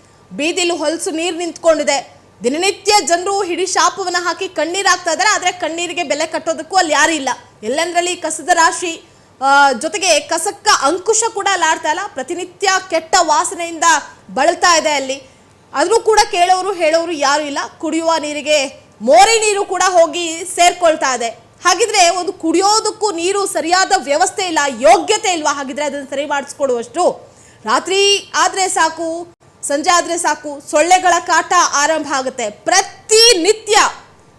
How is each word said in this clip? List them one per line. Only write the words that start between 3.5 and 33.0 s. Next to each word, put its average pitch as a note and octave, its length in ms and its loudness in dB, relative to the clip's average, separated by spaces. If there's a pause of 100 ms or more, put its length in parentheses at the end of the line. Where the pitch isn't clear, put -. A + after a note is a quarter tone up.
ಶಾಪವನ್ನ F4+ 520 0
ಹಾಕಿ F4 300 -4
ಕಣ್ಣೀರಾಗ್ತಾ F4+ 640 0
ಇದ್ದಾರೆ. G#4 180 0
ಆದ್ರೆ F4+ 220 0
ಕಣ್ಣೀರಿಗೆ E4+ 500 -6
ಬೆಲೆ D4 240 -4
ಕಟ್ಟೋದಕ್ಕೂ D#4+ 500 -6
ಅಲ್ಲಿ F4 160 2
ಯಾರು D4+ 200 2
ಇಲ್ಲ. C#4 160 -4 (340)
ಎಲ್ಲೆಂದರಲ್ಲಿ E4+ 540 -2
ಕಸದ D#4+ 320 -6
ರಾಶಿ, E4+ 600 0 (340)
ಆ, C#4 300 6
ಜೊತೆಗೆ D#4+ 480 0
ಕಸಕ್ಕ F4 480 -4 (140)
ಅಂಕುಶ F#4 400 0 (120)
ಕೂಡ G4 180 -4
ಅಲ್ಲಿ E4+ 180 0
ಆಡ್ತಾ E4 180 -2
ಇಲ್ಲ. D#4+ 180 -2
ಪ್ರತಿನಿತ್ಯ F4+ 640 -8 (220)
ಕೆಟ್ಟ E4 300 -2
ವಾಸನೆಯಿಂದ E4+ 640 -2 (460)
ಬಳಲ್ತಾ E4+ 460 2
ಇದೆ D#4 140 0
ಅಲ್ಲಿ. C4+ 320 -4 (520)
ಆದ್ರೂ F4+ 260 2
ಕೂಡ G#4 200 2 (100)
ಕೇಳೋರು F#4 420 2
ಹೇಳೋರು E4+ 400 0
ಯಾರು C#4+ 300 0
ಇಲ್ಲ. C#4+ 160 -6 (200)
ಕುಡಿಯುವ D#4+ 400 -2
ನೀರಿಗೆ D4 680 -2 (140)
ಮೋರಿ F#4+ 400 6
ನೀರು G#4 240 0
ಕೂಡ F#4 220 -2
ಹೋಗಿ E4 580 2 (120)
ಸೇರ್ಕೊಳ್ತಾ E4 580 2
ಇದೆ. A#3 140 -4 (360)
ಹಾಗಿದ್ರೆ F#4+ 460 2
ಒಂದು F4+ 220 -4
ಕುಡಿಯೋದಕ್ಕೂ G4+ 800 0
ನೀರು F#4+ 340 -2
ಸರಿಯಾದ F4 500 0
ವ್ಯವಸ್ಥೆ F4 500 -2
ಇಲ್ಲ, E4 200 -4
ಯೋಗ್ಯತೆ E4+ 640 2
ಇಲ್ವಾ? D4+ 200 0
ಹಾಗಿದ್ರೆ C#4 320 -8
ಅದನ್ನ C#4+ 260 -6
ಸರಿ C#4+ 160 -4
ಮಾಡಿಸ್ಕೊಡುವಷ್ಟು. C#4 1080 -4 (320)
ರಾತ್ರಿ F#4+ 720 0
ಆದ್ರೆ F#4 340 0
ಸಾಕು, E4 680 -2 (260)
ಸಂಜೆ C#4+ 280 -2
ಆದ್ರೆ E4+ 280 0
ಸಾಕು, D4 520 -6
ಸೊಳ್ಳೆಗಳ F4 480 4
ಕಾಟ F4 340 0 (200)
ಆರಂಭ D4 420 0
ಆಗುತ್ತೆ. B3+ 360 -4
ಪ್ರತಿನಿತ್ಯ G#4 1300 2 (640)